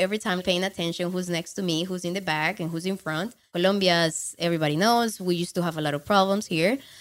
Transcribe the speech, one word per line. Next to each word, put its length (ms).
every 140
time 220
paying 220
attention, 480
who's 160
next 280
to 60
me, 220
who's 220
in 80
the 80
back, 400
and 100
who's 140
in 100
front. 380
Colombia, 440
as 320
everybody 380
knows, 420
we 160
used 200
to 80
have 140
a 40
lot 120
of 120
problems 400
here. 320